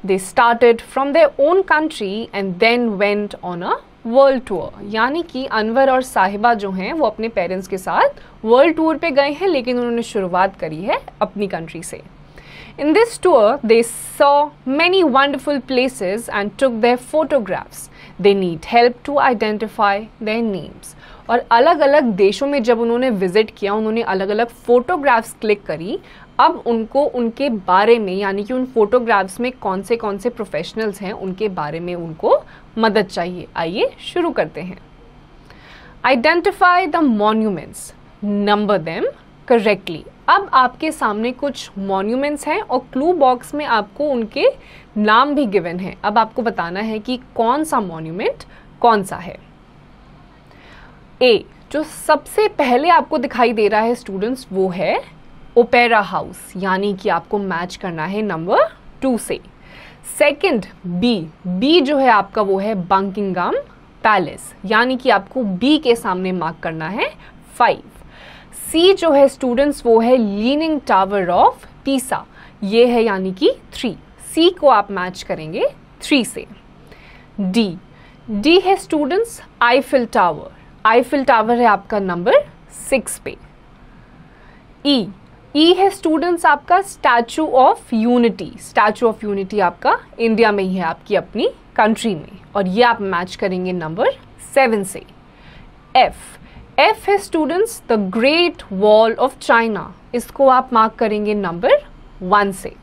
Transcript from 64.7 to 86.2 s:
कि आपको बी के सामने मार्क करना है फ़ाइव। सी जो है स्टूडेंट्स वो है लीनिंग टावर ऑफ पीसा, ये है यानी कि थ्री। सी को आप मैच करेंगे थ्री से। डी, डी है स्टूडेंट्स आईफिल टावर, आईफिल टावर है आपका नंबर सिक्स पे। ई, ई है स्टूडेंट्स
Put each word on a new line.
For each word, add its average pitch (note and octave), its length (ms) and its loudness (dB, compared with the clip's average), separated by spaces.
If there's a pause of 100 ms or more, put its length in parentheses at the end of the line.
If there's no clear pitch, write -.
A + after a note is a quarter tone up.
कि B3 140 -2
आपको G3+ 320 0
बी A3 360 0
के A#3+ 180 2
सामने F#3 360 -4
मार्क E3 300 -6
करना D#3+ 260 -6
है D#4 240 -4 (420)
फ़ाइव। - 280 2 (920)
सी F4 220 4
जो E4+ 160 0
है C#4 180 6
स्टूडेंट्स C4+ 580 -2
वो A3+ 140 6
है B3 160 4
लीनिंग B3+ 640 -2
टावर G3 480 0
ऑफ B3+ 400 2 (160)
पीसा, - 420 -4 (380)
ये A3+ 220 4
है A#3+ 180 2
यानी F#3+ 280 -2
कि D4 180 2 (220)
थ्री। - 240 -6 (380)
सी E4 160 4
को D#4 180 0
आप G#3 220 2
मैच F#3 320 -8
करेंगे D#3+ 440 -6 (360)
थ्री C4 220 2
से। - 220 -12 (960)
डी, F#3+ 360 -2 (540)
डी C4+ 300 2
है F#4 160 2
स्टूडेंट्स E4 640 -4 (200)
आईफिल B3+ 440 2
टावर, F3 460 -2 (340)
आईफिल B3 380 2
टावर A#3 340 2
है A#3+ 80 4
आपका G3+ 320 2
नंबर F#3 340 -2 (580)
सिक्स - 280 -2
पे। - 180 -12 (1500)
ई, B3 220 0 (480)
ई E4 180 6
है F#4+ 160 2
स्टूडेंट्स E4+ 560 -2